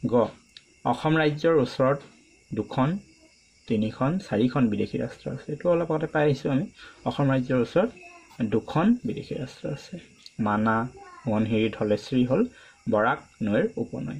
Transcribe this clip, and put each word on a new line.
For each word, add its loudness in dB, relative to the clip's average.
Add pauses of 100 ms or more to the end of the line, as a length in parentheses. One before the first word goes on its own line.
গ, 0 (760)
অসম 0
ৰাজ্যৰ 2
ওচৰত 2 (600)
দুখন, -2 (800)
তিনিখন, 0 (160)
চাৰিখন 2 (100)
বিদেশী -4
ৰাষ্ট্ৰ -8
আছে। -12
এইটো -6
অলপ 0
আগতে -2
পাই 2
আহিছোঁ 0
আমি। 0 (440)
অসম 0
ৰাজ্যৰ 0
ওচৰত 0 (640)
দুখন 0 (180)
বিদেশী -6
ৰাষ্ট্ৰ -10 (120)
আছে। -16 (500)
মানা, 2 (480)
সোৱণশিৰি, 2 (100)
ধলেশ্বৰী 0
হ'ল 4 (500)
বৰাক 2 (280)
নৈৰ 2 (120)
উপনৈ। -8